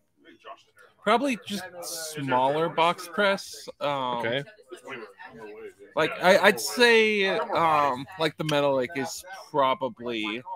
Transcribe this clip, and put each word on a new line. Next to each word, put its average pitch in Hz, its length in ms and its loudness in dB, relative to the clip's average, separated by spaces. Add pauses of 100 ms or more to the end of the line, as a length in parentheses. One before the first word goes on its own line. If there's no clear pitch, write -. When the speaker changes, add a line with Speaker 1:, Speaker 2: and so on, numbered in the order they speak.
(1040)
Speaker 1:
probably 233 440 2
just 196 180 -8 (480)
smaller 139 560 0
box 165 420 0
press. - 560 -2 (140)
Um, 131 380 -2
Speaker 2:
Okay. 120 260 -2 (1500)
Speaker 1:
like, 160 160 0 (100)
I, 180 180 8
I'd 196 220 4
say, 220 680 4
um, 151 760 0 (140)
like, 156 180 0
the 165 80 -6
Menelik 143 520 2
is 131 280 -8 (260)
probably 120 920 -2 (140)